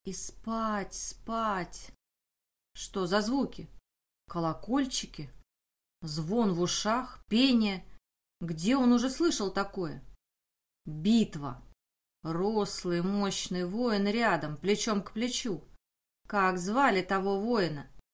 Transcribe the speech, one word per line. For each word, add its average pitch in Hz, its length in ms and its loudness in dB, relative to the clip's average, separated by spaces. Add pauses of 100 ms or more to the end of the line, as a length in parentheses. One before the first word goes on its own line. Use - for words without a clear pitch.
и 185 40 -6
спать, 214 800 -4
спать? - 960 -6 (800)
Что - 320 -4
за 196 160 4
звуки? 214 480 -2 (580)
Колокольчики? 170 1040 -4 (720)
Звон 170 520 0
в 170 80 0
ушах? 220 680 -2
Пение? 220 580 4 (560)
Где 170 360 2
он 247 140 6
уже 240 180 4
слышал 262 420 2
такое? 175 520 -4 (840)
Битва. 156 760 2 (600)
Рослый, 185 800 0
мощный 190 640 -2
воин 208 420 2
рядом, 190 500 0
плечом 202 460 0
к - 100 -14
плечу. 233 500 -4 (640)
Как 185 300 2
звали 202 440 2
того 196 380 0
воина? 196 480 0 (260)